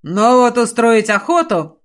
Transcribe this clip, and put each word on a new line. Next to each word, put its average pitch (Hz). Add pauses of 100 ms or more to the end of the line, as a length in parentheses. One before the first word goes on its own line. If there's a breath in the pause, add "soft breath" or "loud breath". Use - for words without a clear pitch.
«Но 220
вот 240
устроить 233
охоту — 208